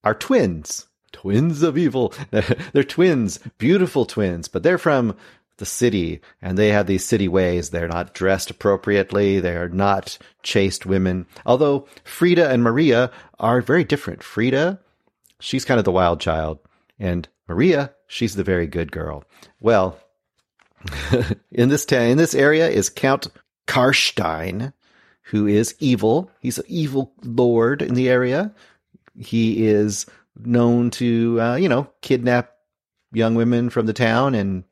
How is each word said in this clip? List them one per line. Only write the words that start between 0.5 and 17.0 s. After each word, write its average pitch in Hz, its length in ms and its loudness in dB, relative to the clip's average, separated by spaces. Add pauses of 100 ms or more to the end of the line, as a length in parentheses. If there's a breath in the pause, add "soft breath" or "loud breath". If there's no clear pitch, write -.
twins 143 500 0
of 156 160 0
evil. 131 440 0
<laughs> - 100 -14
They're 120 520 0
twins, 143 560 0 (180)
beautiful 151 480 2
twins, 87 420 -4
but 90 160 -6
they're 175 160 4
from 127 360 0 (420 soft breath)
the 101 80 -12
city 87 560 -2 (200 soft breath)
and 92 160 -4
they 107 120 4
have 104 180 2
these 95 180 0
city 98 220 0
ways. 87 420 0
They're 85 180 -6
not 87 260 -6
dressed 95 360 -2
appropriately. 98 920 0
They 87 160 -4
are 87 140 -6
not 98 480 -2 (260 soft breath)
chaste 98 420 -2
women. 92 420 0 (180 loud breath)
Although 139 420 2 (160 loud breath)
Frida 170 460 2
and 123 140 2
Maria 123 480 2 (280 loud breath)
are 120 220 2
very 151 220 2
different. - 400 -6
Frida, 139 560 -2 (600)
she's - 260 -6
kind 123 140 2
of 98 60 0
the 92 60 2
wild 87 280 2
child, 78 400 -4 (400)
and 87 280 -4 (200)